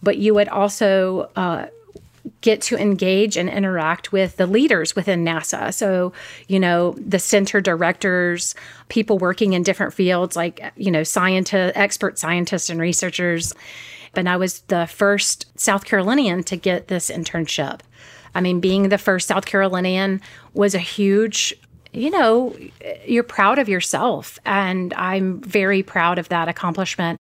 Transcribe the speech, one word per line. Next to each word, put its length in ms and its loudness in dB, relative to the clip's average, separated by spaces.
but 160 2
you 160 2
would 140 4
also, 880 0
uh, 300 -2
get 200 2
to 160 -4
engage 600 2
and 120 -2
interact 600 -2
with 260 0
the 100 2
leaders 480 2
within 300 0
nasa. 480 -4
So, 400 0
you 120 2
know, 380 4
the 220 0
center 400 2
directors, 960 0
people 300 0
working 360 2
in 100 2
different 300 0
fields, 420 0
like, 280 -6
you 140 -2
know, 100 2
scienti-, 760 0
expert 440 -2
scientists 500 -2
and 100 -4
researchers. 760 -2
And 140 0
I 80 2
was 240 -2
the 260 0
first 580 0
South 260 0
Carolinian 580 2
to 120 -6
get 320 -2
this 220 -4
internship. 720 -4
I 60 0
mean, 180 2
being 300 2
the 80 2
first 300 0
South 180 0
Carolinian 760 0
was 220 2
a 40 0
huge, 760 0
you 180 -2
know, 440 4
you're 180 2
proud 360 2
of 80 0
yourself. 800 -2
And 480 -2
I'm 480 -2
very 420 0
proud 360 0
of 100 -8
that 180 0
accomplishment. 760 -4